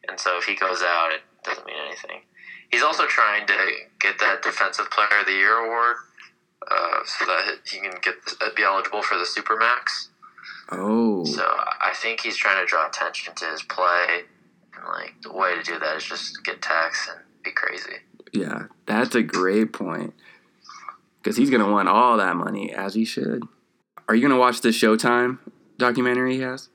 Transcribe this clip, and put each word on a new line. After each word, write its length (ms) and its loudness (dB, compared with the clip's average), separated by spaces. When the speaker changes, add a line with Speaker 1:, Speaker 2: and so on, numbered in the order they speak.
Speaker 1:
and 100 -10
so 180 0
if 80 -2
he 100 -2
goes 260 -2
out, 320 0
it 80 -6
doesn't 200 -8
mean 100 -12
anything. 340 -14
He's 120 2
also 240 2
trying 400 2
to 60 4
get 180 0
that 240 2
Defensive 480 -2
Player 300 4
of 40 0
the 80 0
Year 240 4
award, 380 0
uh, 360 2
so 200 -4
that 340 -2
he 100 -10
can 220 -8
get, 140 -2
be 80 2
eligible 380 0
for 160 0
the 80 0
Supermax. 840 0
Speaker 2:
Oh. 540 2
Speaker 1:
So 180 -4
I 520 0
think 260 -4
he's 160 -4
trying 240 2
to 80 0
draw 180 2
attention 480 -6
to 100 -8
his 180 -6
play, 600 0
and, 120 -16
like, 340 -8
the 100 -14
way 240 0
to 80 -8
do 160 -6
that 180 -2
is 60 -8
just 400 -10
get 180 -6
tax 480 -2
and 100 -14
be 80 -6
crazy. 460 -6
Speaker 2:
Yeah, 300 -4
that's 280 0
a 60 4
great 500 2
point, 420 -6
'cause 140 0
he's 120 6
gonna 220 4
want 160 4
all 300 6
that 180 2
money, 380 -4
as 220 -6
he 100 2
should. 380 -4
Are 60 6
you 60 6
gonna 180 6
watch 220 4
the 80 4
Showtime 680 4
documentary 580 2
he 60 -4
has? 340 -8